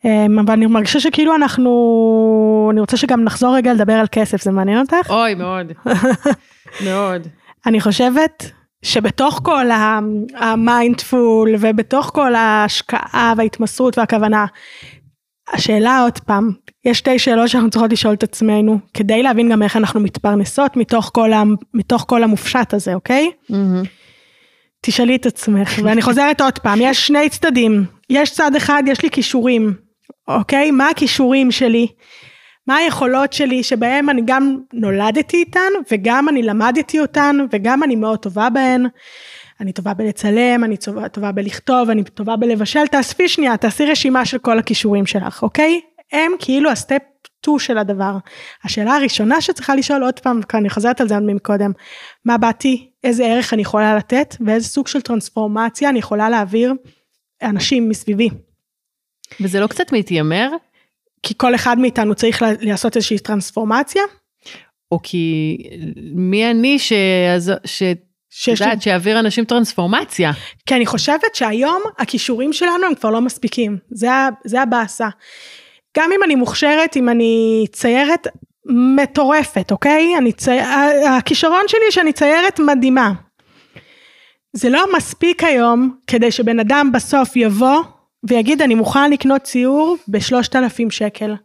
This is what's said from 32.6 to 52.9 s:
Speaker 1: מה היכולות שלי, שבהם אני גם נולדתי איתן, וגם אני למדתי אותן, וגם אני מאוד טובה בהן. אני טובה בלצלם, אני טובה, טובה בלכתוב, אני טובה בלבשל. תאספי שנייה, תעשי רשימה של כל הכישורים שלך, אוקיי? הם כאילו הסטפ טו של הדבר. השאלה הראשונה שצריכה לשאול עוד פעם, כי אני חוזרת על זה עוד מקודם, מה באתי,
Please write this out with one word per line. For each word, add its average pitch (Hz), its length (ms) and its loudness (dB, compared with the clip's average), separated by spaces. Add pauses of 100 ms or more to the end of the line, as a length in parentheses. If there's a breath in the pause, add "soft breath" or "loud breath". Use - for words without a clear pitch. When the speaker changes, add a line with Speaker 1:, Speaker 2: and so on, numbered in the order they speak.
Speaker 1:
מה 254 80 0
היכולות 277 580 0
שלי, 254 300 0
שבהם 254 460 0
אני 254 160 0
גם 269 320 0 (160)
נולדתי 220 640 -2
איתן, 370 340 0 (200)
וגם 233 380 0
אני 269 140 0
למדתי 233 560 0
אותן, 285 380 2 (140)
וגם 233 320 0
אני 269 120 0
מאוד 214 240 -2
טובה 208 300 -2
בהן. 254 360 2 (760 loud breath)
אני 190 140 -6
טובה 196 200 -6
בלצלם, 220 720 0
אני 214 140 -2
טובה, 208 320 -10
טובה 202 220 -6
בלכתוב, 226 580 -2
אני 214 140 0
טובה 214 320 -6
בלבשל. 233 520 0
תאספי 294 420 0
שנייה, 254 280 0
תעשי 233 280 -2
רשימה 262 400 0
של 269 120 -6
כל 226 220 0
הכישורים 202 460 0
שלך, - 380 -6
אוקיי? 311 380 0 (300)
הם 320 280 -2
כאילו 277 300 0
הסטפ 277 320 -2 (400)
טו 294 180 0
של 233 180 -2
הדבר. 196 400 -4 (460 loud breath)
השאלה 220 320 -2
הראשונה 277 460 0
שצריכה 285 340 -4
לשאול 277 280 0
עוד 254 160 -4
פעם, 240 240 -2
כי 220 140 -6
אני 208 120 0
חוזרת 233 320 -2
על 240 60 0
זה 208 80 0
עוד 208 80 -2
מקודם, 202 480 -2 (540 loud breath)
מה 233 120 0
באתי, 233 520 -2 (140)